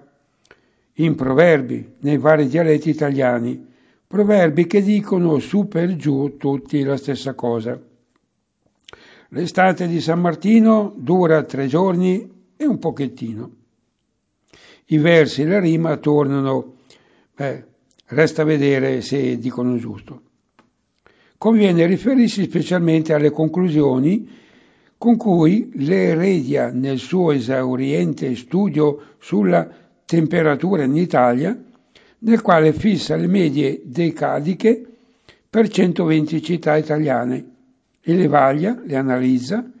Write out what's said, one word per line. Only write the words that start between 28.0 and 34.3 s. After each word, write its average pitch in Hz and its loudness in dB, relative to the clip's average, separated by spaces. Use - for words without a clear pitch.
studio 151 -2
sulla 175 0
temperatura 165 0
in 135 0
Italia, 156 0
nel 220 2
quale 156 4
fissa 175 -2
le 170 -2
medie 147 0
decadiche 151 -2